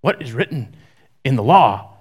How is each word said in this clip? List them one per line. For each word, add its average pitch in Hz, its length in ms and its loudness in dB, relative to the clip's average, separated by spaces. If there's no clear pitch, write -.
"What 196 200 -2
is 123 100 -12
written 127 440 -6
in 135 100 2
the 110 80 0
law?" 117 580 2